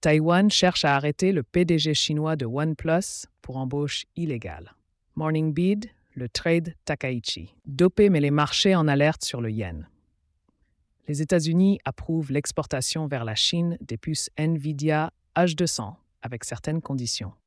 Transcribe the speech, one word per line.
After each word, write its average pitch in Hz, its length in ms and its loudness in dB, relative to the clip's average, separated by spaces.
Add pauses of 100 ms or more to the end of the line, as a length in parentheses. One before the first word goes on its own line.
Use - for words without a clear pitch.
Taïwan 170 500 6
cherche - 360 2
à 139 100 4
arrêter 147 360 2
le 160 100 0
P 175 240 2
D 165 120 4
G 151 140 0
chinois 151 420 0
de 135 120 -4
OnePlus 160 800 -2 (160)
pour 131 160 -10
embauche 139 480 -4 (100)
illégale. 117 580 -8 (420)
Morning 156 360 0
Bid, 196 380 0 (280)
le 123 120 -8
trade 170 420 0 (140)
Takaichi. 127 680 -6 (120)
Dopé 180 420 4
met 170 120 4
les 143 100 2
marchés 147 440 2
en 160 140 4
alerte 147 340 2
sur 120 200 -6
le 113 80 -4
yen. 90 360 -6 (1200)
Les 147 120 -2
États-Unis 170 640 4
approuvent 151 480 -4
l'exportation 151 760 -4
vers 139 160 -4
la 110 120 -4
Chine 170 480 0
des 117 160 -8
puces - 400 -6
Nvidia 151 760 -2 (240)
H 170 180 2
deux 170 120 0
cents 104 320 -6 (240)
avec 120 220 -10
certaines 151 360 -6
conditions. 123 540 -6 (120)